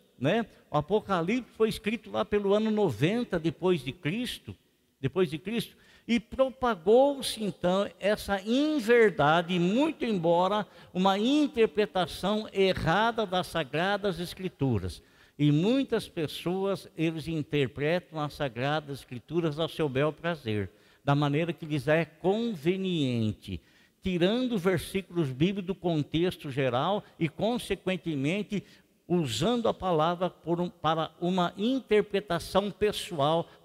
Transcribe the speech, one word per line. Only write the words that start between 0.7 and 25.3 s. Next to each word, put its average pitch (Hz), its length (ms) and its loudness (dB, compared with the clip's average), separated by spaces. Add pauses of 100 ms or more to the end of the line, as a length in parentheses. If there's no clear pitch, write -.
O 147 60 0
Apocalipse 196 800 -2
foi 220 100 4
escrito 214 420 -4
lá 214 140 -2
pelo 202 300 0
ano 220 180 2
noventa 196 640 0
depois 165 460 0
de 131 80 -8
Cristo, 160 640 -6 (460)
depois 160 280 0
de 156 80 -8
Cristo, 220 380 -6 (320)
e 233 140 2
propagou-se 247 1200 2
então 185 460 0 (100)
essa 202 420 -2
inverdade, 202 1160 4
muito 254 460 0
embora 185 600 2 (280)
uma 190 260 2
interpretação 214 1300 0
errada 196 720 2
das 180 220 -2
Sagradas 175 760 -2
Escrituras. 131 840 -2 (380)
E 147 120 6
muitas 220 560 0
pessoas, 180 880 -4
eles 160 320 -4
interpretam 151 880 -2
as 147 140 -4
Sagradas 139 680 -4
Escrituras 151 580 -4
ao 160 120 -2
seu 156 180 -2
bel 143 240 2
prazer, 113 580 -4 (320)
da 143 140 2
maneira 147 380 0
que - 120 -16
lhes 147 220 -4
é 160 160 4
conveniente, 165 1600 -2 (420)
tirando 208 540 0
versículos 175 720 -2
bíblicos 175 380 -2